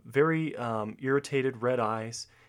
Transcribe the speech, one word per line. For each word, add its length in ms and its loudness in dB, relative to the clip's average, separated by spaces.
very, 520 2
um, 420 -4
irritated 640 0
red 160 2
eyes. 480 -2